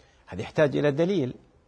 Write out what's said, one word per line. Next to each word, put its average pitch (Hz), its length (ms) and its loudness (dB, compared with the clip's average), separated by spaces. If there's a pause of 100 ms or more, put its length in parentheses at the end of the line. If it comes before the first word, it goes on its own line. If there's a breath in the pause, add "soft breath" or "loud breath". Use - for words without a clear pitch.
(280 soft breath)
هذا 92 140 -10
يحتاج 147 360 0
إلى 147 140 2
دليل، 160 420 0 (340)